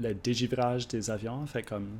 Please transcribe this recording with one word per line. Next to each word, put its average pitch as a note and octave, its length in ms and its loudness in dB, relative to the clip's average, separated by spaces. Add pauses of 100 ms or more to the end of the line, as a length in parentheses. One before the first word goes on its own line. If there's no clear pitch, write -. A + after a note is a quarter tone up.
le A2+ 140 2
dégivrage B2 720 2
des A2 240 -2
avions, A2+ 360 -2
fait A#2+ 180 -2
comme G2+ 240 -4 (120)